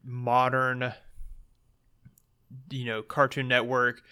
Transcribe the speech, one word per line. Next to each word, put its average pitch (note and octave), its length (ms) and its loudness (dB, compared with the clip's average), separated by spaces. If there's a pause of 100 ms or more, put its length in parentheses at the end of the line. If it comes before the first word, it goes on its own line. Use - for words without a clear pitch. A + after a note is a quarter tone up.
modern, B2 880 2 (1800)
you B2+ 160 -6
know, A2 160 -2
Cartoon C3+ 460 0
Network, B2 640 2